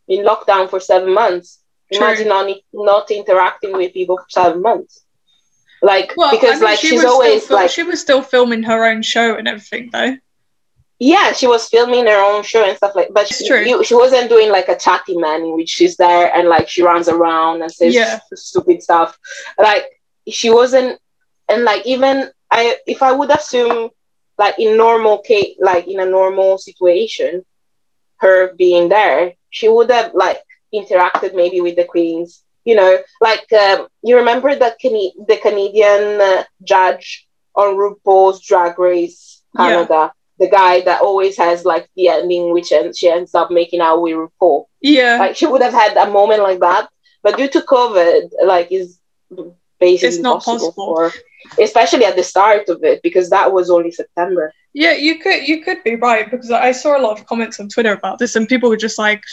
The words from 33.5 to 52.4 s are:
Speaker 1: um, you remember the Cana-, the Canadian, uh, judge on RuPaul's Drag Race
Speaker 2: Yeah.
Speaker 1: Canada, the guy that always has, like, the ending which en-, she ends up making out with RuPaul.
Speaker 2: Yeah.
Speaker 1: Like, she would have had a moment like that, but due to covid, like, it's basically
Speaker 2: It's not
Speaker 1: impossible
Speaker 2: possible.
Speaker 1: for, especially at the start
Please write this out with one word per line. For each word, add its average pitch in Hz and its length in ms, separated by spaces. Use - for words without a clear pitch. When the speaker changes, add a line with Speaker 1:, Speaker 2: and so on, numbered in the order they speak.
Speaker 1:
um, 196 360
you 240 140
remember 247 380
the 233 260
Cana-, 214 320
the 220 100
Canadian, 208 840
uh, 190 240
judge 185 600
on 202 200
RuPaul's 190 640
Drag 175 380
Race 175 640
Speaker 2:
Yeah. 180 100
Speaker 1:
Canada, 156 280
the 185 100
guy 185 320
that 180 220
always 190 340
has, 175 300
like, 170 280
the 175 140
ending 175 440
which 170 200
en-, 160 220
she 180 160
ends 175 240
up 165 160
making 175 320
out 165 180
with 165 140
RuPaul. 160 500
Speaker 2:
Yeah. 254 380
Speaker 1:
Like, - 180
she 339 100
would 262 160
have 240 120
had 220 220
a 208 140
moment 208 320
like 190 180
that, 180 280
but 208 140
due 269 120
to 277 120
covid, 196 720
like, 175 280
it's 185 260
basically 180 300
Speaker 2:
It's - 100
not 247 180
Speaker 1:
impossible 233 360
Speaker 2:
possible. 190 240
Speaker 1:
for, 165 160
especially 247 420
at 185 120
the 180 60
start 208 460